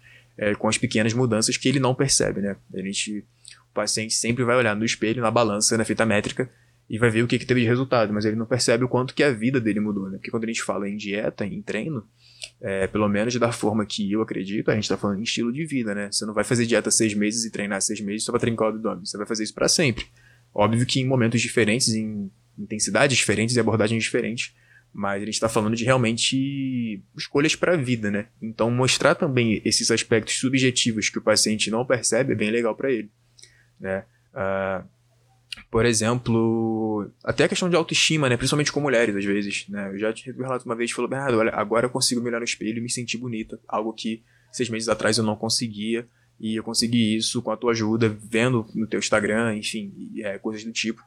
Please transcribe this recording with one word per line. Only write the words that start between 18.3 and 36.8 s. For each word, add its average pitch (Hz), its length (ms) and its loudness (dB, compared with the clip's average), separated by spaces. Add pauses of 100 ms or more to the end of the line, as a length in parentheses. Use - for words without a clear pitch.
pra 117 100 0
trincar 113 240 2
o - 40 4
abdômen. 107 360 -4
Você - 120 -8
vai 104 100 -6
fazer 107 160 -4
isso 107 100 -6
pra - 140 0
sempre. 139 380 2 (480)
Óbvio 113 340 4
que 139 120 0
em 127 60 2
momentos 120 340 2
diferentes, 117 540 2
em 107 380 -4 (260)
intensidades 107 600 0
diferentes 110 380 2
e 120 40 4
abordagens 113 440 2
diferentes. 117 520 -4 (360)
Mas 101 300 -4
a 104 40 -6
gente 107 140 -4
tá 113 100 2
falando 113 260 0
de 117 100 -4
realmente 131 1160 0 (140)
escolhas 147 400 0
pra 170 200 2
vida, 123 340 0
né? 101 180 -2 (140)
Então 110 300 0
mostrar 131 440 4
também 120 480 2
esses 113 280 2
aspectos 113 440 2
subjetivos 127 760 0
que 113 100 -6
o - 20 -4
paciente 107 480 2
não 113 160 0
percebe 127 480 0
é - 20 0
bem 107 140 0
legal 113 260 0
pra 135 160 -2
ele, 107 180 -4 (680)
né? 95 240 -4 (300)
Ah, 95 500 -2 (840)
por 113 160 2
exemplo, 113 1200 2 (140)